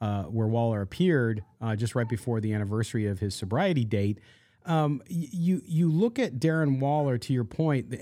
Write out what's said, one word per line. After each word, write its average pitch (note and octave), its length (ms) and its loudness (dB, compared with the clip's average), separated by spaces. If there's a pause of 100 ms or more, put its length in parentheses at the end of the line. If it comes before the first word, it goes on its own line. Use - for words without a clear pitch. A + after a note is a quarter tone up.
uh, G#2 220 -2
where A2 240 0
Waller A2+ 340 2
appeared, A#2 600 2 (180)
uh, A2+ 140 -2
just A2 200 -2
right A#2+ 120 0
before A2+ 340 -2
the G#2+ 120 0
anniversary G#2+ 540 -2
of G2 120 -2
his G2+ 140 -2
sobriety C3 520 0
date. G#2 340 0 (460)
Um, D3+ 440 0
y-, E3+ 220 -4
you, F3+ 340 0
you E3 240 2
look G#3+ 300 2
at G#3 160 0
Darren D3+ 440 2
Waller, C#3 380 2
to - 160 -2
your B2 100 2
point, C#3 480 0 (100)